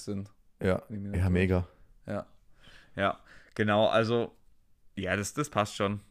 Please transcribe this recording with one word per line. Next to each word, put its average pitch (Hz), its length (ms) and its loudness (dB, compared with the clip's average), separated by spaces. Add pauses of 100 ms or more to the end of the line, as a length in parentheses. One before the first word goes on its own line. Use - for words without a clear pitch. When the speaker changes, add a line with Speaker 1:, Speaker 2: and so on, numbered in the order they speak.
Speaker 1:
sind. 101 260 -8 (300)
Speaker 2:
Ja. 92 260 0
Speaker 1:
Wenn 107 100 -10
ich 101 60 -8
mich 101 80 -10
nicht 98 80 -4
Speaker 2:
Ja, 90 60 2
Speaker 1:
irre. 92 60 2
Speaker 2:
mega. 90 360 2 (400)
Speaker 1:
Ja. 101 180 -8 (720)
Ja, 98 240 -2 (360)
genau, 107 320 4
also, 113 440 2 (640)
ja, 92 200 -2
das, 101 180 -4
das 147 160 -6
passt 104 260 -2
schon. 101 240 -2 (120)